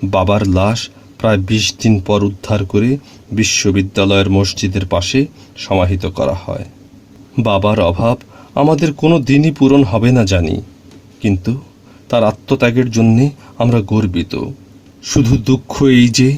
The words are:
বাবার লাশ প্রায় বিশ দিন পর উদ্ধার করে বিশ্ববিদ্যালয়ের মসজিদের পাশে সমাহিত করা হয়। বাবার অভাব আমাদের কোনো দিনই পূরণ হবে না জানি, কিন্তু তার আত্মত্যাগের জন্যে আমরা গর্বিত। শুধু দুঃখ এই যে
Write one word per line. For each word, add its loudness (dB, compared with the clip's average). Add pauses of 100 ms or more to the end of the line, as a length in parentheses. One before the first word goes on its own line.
বাবার 0
লাশ 0 (300)
প্রায় 0
বিশ -2
দিন 2
পর 0
উদ্ধার -4
করে 0 (340)
বিশ্ববিদ্যালয়ের 0
মসজিদের -2
পাশে -2 (300)
সমাহিত -2
করা -4 (100)
হয়। -10 (760)
বাবার 0
অভাব 0 (360)
আমাদের 0
কোনো 0
দিনই 2
পূরণ 4
হবে 0
না 2
জানি, -2 (580)
কিন্তু -2 (480)
তার 0
আত্মত্যাগের 0
জন্যে 2 (280)
আমরা 2
গর্বিত। -4 (580)
শুধু 0
দুঃখ -2
এই 6
যে 2